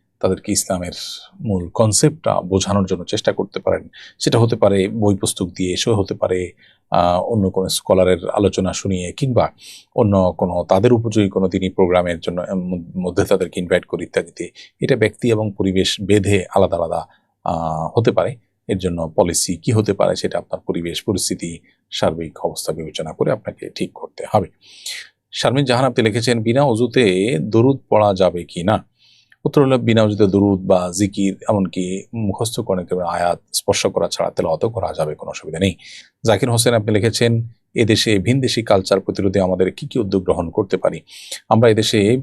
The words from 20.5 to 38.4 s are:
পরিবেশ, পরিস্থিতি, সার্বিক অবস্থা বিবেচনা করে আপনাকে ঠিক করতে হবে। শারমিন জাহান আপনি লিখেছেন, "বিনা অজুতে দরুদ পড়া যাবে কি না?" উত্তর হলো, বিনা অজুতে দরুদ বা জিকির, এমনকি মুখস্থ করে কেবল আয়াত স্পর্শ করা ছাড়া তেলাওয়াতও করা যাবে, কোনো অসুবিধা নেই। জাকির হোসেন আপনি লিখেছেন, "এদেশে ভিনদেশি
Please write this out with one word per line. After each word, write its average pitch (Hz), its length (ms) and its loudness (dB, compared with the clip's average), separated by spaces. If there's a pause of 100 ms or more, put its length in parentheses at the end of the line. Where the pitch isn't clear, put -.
পরিবেশ, 85 360 -2
পরিস্থিতি, 92 560 -4 (320)
সার্বিক 80 540 -4
অবস্থা - 280 -6
বিবেচনা 80 400 -10
করে - 180 -2
আপনাকে - 440 -8
ঠিক - 180 -6
করতে - 400 -14
হবে। 101 140 2 (840)
শারমিন 135 340 0
জাহান 127 200 2
আপনি 120 200 0
লিখেছেন, 113 380 0
"বিনা 117 200 2
অজুতে 117 800 2
দরুদ 120 360 2 (120)
পড়া 107 240 4
যাবে 90 300 0
কি 85 200 -10
না?" 101 220 0 (600)
উত্তর 147 160 2
হলো, 131 160 4
বিনা 113 260 4
অজুতে 104 240 4
দরুদ 98 400 4
বা 90 300 2
জিকির, 98 400 0 (120)
এমনকি 95 540 -2 (100)
মুখস্থ 110 460 -4
করে 92 260 -4
কেবল 90 180 -4
আয়াত 87 360 -2 (140)
স্পর্শ - 340 0
করা 87 200 0
ছাড়া 87 240 -4
তেলাওয়াতও 87 380 -2
করা 90 240 -6
যাবে, 76 220 -4
কোনো - 140 -14
অসুবিধা 80 300 -12
নেই। 95 160 2 (500)
জাকির 110 240 2
হোসেন 117 240 2
আপনি 110 180 0
লিখেছেন, 117 560 2 (260)
"এদেশে 110 460 2
ভিনদেশি 117 440 0